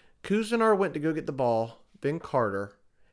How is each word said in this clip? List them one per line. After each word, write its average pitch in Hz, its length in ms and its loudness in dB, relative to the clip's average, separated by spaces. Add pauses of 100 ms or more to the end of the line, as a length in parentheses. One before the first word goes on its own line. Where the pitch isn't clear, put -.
(220)
Couisnard 220 540 2
went 185 180 0
to 156 60 -4
go 160 140 0
get 156 120 -6
the 156 60 -6
ball, 117 520 0 (180)
then 147 160 -2
Carter, 101 540 -2 (400)